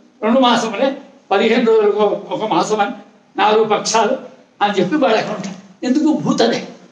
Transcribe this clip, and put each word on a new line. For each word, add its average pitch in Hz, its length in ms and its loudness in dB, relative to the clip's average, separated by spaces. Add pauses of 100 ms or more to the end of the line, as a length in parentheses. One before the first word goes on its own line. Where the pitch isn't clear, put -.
(220)
రెండు 233 180 2
మాసములే, 240 580 0 (320)
పదిహేను 226 360 2
రోజులకు 208 320 2
ఒక, 196 340 -2
ఒక 180 180 -6
మాసం 180 300 0
అని, 233 100 0 (460)
నాలుగు 220 280 2
పక్షాలు 214 520 0 (460)
అని 202 180 0
చెప్పి 233 160 0
వాడు 247 180 2
అక్కడ 208 200 -2
ఉంటాడు. - 520 -12
ఎందుకు? 294 260 2
భూతదే. - 560 0 (240)